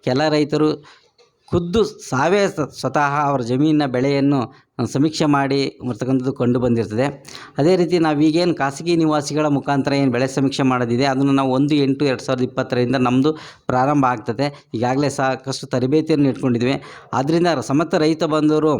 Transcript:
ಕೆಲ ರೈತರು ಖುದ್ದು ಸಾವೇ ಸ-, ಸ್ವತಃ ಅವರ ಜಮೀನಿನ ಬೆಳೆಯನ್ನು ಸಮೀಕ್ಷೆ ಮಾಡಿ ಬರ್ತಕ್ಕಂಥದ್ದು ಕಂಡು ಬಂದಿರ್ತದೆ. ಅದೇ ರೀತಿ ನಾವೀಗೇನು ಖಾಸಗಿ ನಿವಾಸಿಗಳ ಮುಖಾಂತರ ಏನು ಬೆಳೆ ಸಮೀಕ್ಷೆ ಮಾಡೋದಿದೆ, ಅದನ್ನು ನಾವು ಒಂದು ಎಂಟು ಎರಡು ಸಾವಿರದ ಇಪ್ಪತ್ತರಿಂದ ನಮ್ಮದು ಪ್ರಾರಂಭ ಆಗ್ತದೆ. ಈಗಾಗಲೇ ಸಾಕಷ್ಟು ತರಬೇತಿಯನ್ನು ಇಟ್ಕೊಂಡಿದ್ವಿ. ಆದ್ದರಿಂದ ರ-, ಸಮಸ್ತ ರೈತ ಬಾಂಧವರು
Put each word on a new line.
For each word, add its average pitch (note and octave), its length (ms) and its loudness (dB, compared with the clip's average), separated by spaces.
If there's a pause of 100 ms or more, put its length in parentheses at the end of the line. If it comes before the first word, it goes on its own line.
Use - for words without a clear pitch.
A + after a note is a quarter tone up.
ಕೆಲ C#3 260 0
ರೈತರು D3+ 400 2 (760)
ಖುದ್ದು F3 360 0
ಸಾವೇ F3 640 0
ಸ-, D#3 260 -4
ಸ್ವತಃ C#3+ 480 -2
ಅವರ C#3 200 0
ಜಮೀನಿನ D3 440 2
ಬೆಳೆಯನ್ನು C#3 540 2 (460)
ಸಮೀಕ್ಷೆ D#3 400 0
ಮಾಡಿ C#3 640 0
ಬರ್ತಕ್ಕಂಥದ್ದು B2+ 460 -2
ಕಂಡು B2 260 0
ಬಂದಿರ್ತದೆ. A#2 460 0 (520)
ಅದೇ D#3+ 180 4
ರೀತಿ F3 240 2
ನಾವೀಗೇನು D#3 560 2
ಖಾಸಗಿ D3+ 400 -2
ನಿವಾಸಿಗಳ D3+ 500 0
ಮುಖಾಂತರ C#3 480 0
ಏನು C#3 180 2
ಬೆಳೆ B2 160 0
ಸಮೀಕ್ಷೆ C3+ 360 -2
ಮಾಡೋದಿದೆ, B2 420 0
ಅದನ್ನು C#3 260 0
ನಾವು C3+ 220 0
ಒಂದು C#3+ 220 2
ಎಂಟು C#3 300 0
ಎರಡು B2+ 180 -2
ಸಾವಿರದ B2+ 200 -2
ಇಪ್ಪತ್ತರಿಂದ B2+ 520 -2
ನಮ್ಮದು C3 380 2 (340)
ಪ್ರಾರಂಭ C3+ 380 2
ಆಗ್ತದೆ. B2 680 -4
ಈಗಾಗಲೇ C3 360 0
ಸಾಕಷ್ಟು C3 580 -4
ತರಬೇತಿಯನ್ನು C#3+ 640 0
ಇಟ್ಕೊಂಡಿದ್ವಿ. B2+ 540 -2 (300)
ಆದ್ದರಿಂದ E3 340 0
ರ-, D3 140 0
ಸಮಸ್ತ D#3 340 -2
ರೈತ D#3+ 280 0
ಬಾಂಧವರು D3+ 560 2